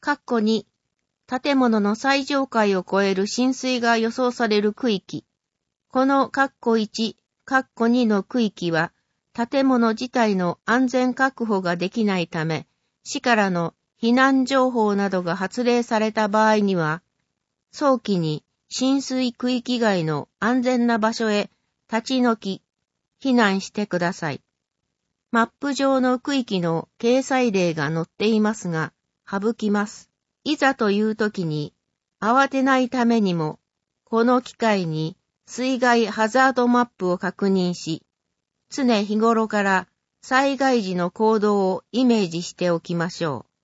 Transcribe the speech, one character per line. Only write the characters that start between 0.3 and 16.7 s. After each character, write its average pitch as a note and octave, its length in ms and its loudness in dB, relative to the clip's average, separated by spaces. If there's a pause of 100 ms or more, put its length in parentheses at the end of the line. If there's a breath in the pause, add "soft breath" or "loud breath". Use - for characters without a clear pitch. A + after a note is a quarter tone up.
二、 G#3+ 260 0 (600)
建 C4+ 320 -2
物 A3+ 220 4
の G3+ 140 0
最 C4+ 300 0
上 C4+ 220 0
階 G#3 280 2
を F#3 140 -2
超 G3 140 2
え G3 120 2
る F#3+ 120 -2
浸 B3+ 260 0
水 B3+ 280 -2
が A#3 180 2
予 A3+ 120 0
想 B3 200 -2
さ A#3+ 180 -2
れ G#3 120 2
る G#3 120 0
区 A#3+ 180 -2
域。 F3+ 340 -6 (680)
こ C4 160 2
の C4+ 240 2
括 C#4 300 0
弧 A3+ 180 0
一、 G#3+ 380 -4 (280)
括 C4 300 0
弧 A#3 140 0
二 A#3+ 180 2
の G#3 160 2
区 B3 200 -2
域 F#3 280 -2
は、 D#3+ 220 -2 (400)
建 C4+ 340 -2
物 A#3+ 240 2
自 A#3 180 -6
体 A3 280 0
の F3+ 280 -2
安 B3+ 240 2
全 B3+ 260 0
確 C4 300 -2
保 G#3 160 -2
が F3 160 -2
で F3 140 -4
き A3+ 140 -2
な G3 140 0
い E3+ 100 -4
た D#3+ 160 -4
め、 D#3+ 220 -4 (360)
市 - 180 -10
か A#3+ 140 2
ら G3+ 160 2
の E3+ 240 -4 (260)
避 A#3 140 2
難 C4 300 4
情 B3+ 260 2
報 A3 240 0
な G3+ 160 -2
ど F#3 120 -2
が E3+ 120 -4
発 F#3+ 300 -6
令 A#3+ 180 2
さ A#3 160 -2
れ A3 140 -2
た G#3+ 160 -2
場 G#3+ 200 2
合 G#3+ 100 4
に G3+ 180 0